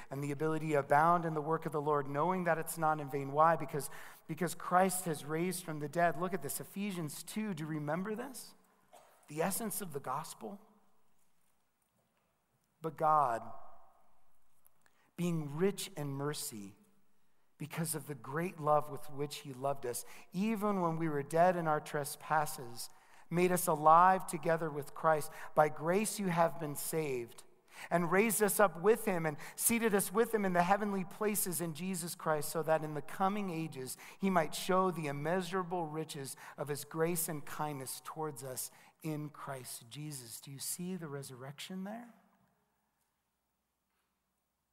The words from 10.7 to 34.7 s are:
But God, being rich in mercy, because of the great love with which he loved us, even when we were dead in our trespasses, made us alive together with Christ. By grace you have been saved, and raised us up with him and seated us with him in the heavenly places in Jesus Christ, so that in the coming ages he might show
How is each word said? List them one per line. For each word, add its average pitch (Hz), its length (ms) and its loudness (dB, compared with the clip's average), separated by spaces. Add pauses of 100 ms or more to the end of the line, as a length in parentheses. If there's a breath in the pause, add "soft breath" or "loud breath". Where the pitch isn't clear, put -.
But 160 140 -4
God, 143 460 4 (1700 soft breath)
being 165 380 -2
rich 196 420 0
in 147 120 -4
mercy, 139 680 -6 (840)
because 160 380 -6
of 151 140 -10
the 147 80 -8
great 160 440 -6
love 147 300 4
with 135 200 -6
which 143 260 -4
he 143 160 -10
loved 127 340 -4
us, 120 180 -4 (280 loud breath)
even 202 480 0
when 165 180 2
we 165 100 0
were 143 140 -2
dead 165 320 4
in 165 140 -2
our 151 120 2
trespasses, 147 1120 -4 (400 loud breath)
made 175 220 4
us 175 140 0
alive 170 600 8
together 165 440 0
with 143 240 -8
Christ. 156 360 4 (240 loud breath)
By 156 140 8
grace 175 500 0
you 196 100 0
have 170 300 4
been 147 160 -4
saved, 135 680 -4 (480 loud breath)
and 170 200 4
raised 214 320 4
us 196 160 4
up 175 220 6
with 214 240 4
him 175 220 2
and 151 100 -2 (180 loud breath)
seated 226 400 2
us 196 160 2
with 226 240 2
him 202 120 2
in 185 80 2
the 175 80 6
heavenly 196 420 2
places 196 560 -2
in 170 140 -4
Jesus 175 400 -6
Christ, 156 360 -2
so 160 120 -2
that 156 200 2
in 151 120 -6
the 143 80 -4
coming 196 480 -2
ages 139 480 -6 (200 loud breath)
he 196 120 2
might 165 240 2
show 185 360 2